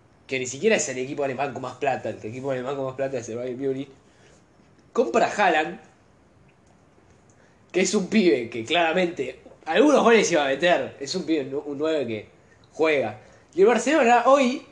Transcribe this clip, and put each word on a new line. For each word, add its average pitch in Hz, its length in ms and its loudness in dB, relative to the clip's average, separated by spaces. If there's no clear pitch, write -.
que 131 120 -6
ni 127 80 -4
siquiera 156 300 0
es - 120 -4
el 127 100 -8
equipo 139 260 -6
alemán 135 280 -4
con 131 100 -10
más 127 140 -10
plata, 123 340 -4
el 98 140 -12
equipo 127 280 -8
alemán 131 240 -6
con 135 100 -6
más 131 80 -8
plata 135 240 -6
es 110 100 -10
el 110 80 -10
Bayern 123 240 -8
Múnich. 135 280 -6
Compra 226 320 2
a - 40 -2
Haaland, 175 480 0
que 180 100 0
es - 120 -2
un 190 140 0
pibe 156 400 2
que 113 160 -8
claramente 165 760 -2
algunos 240 360 4
goles 220 300 4
iba 147 140 2
a - 20 0
meter, 135 500 0
es 135 160 -8
un 180 120 -6
pibe, 139 280 -2
un 147 220 -8
nueve 151 300 -2
que 107 220 -8
juega. 139 480 0
Y 170 80 4
el 196 40 8
Barcelona 240 600 4
hoy, 269 460 2